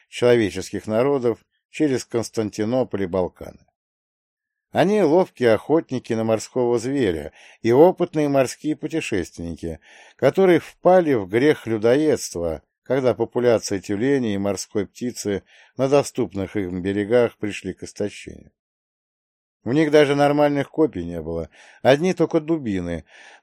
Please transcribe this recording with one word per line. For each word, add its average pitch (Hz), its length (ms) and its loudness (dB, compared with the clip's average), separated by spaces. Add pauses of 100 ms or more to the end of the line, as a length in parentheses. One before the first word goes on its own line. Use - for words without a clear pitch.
человеческих 104 760 0
народов 120 580 -2 (240)
через 139 340 -2
Константинополь 110 1000 -4
и - 20 -2
Балканы. 90 540 -6 (1120)
Они 190 320 2
ловкие 143 500 2
охотники 135 600 -2
на 113 100 -2
морского 120 560 -2
зверя 104 520 -2 (300)
и 110 100 2
опытные 156 560 4
морские 139 480 -2
путешественники, 85 1040 -8 (360)
которые 175 440 4
впали 180 540 2
в 101 140 -2
грех 120 400 2
людоедства, 110 960 -2 (180)
когда 127 320 -2
популяция 113 640 0
тюленей 113 540 -2
и 98 60 -4
морской 98 480 -4
птицы 104 560 -8 (340)
на 135 120 0
доступных 110 640 -2
им 92 260 -4
берегах 101 560 0
пришли 98 360 -8
к - 100 -16
истощению. - 680 -10 (1120)
У 107 100 -6
них 151 180 2
даже 147 240 6
нормальных 143 540 2
копий 117 340 -2
не 85 180 -8
было, 80 280 -6 (320)
одни 147 320 4
только 165 260 0
дубины, 104 640 -4 (380)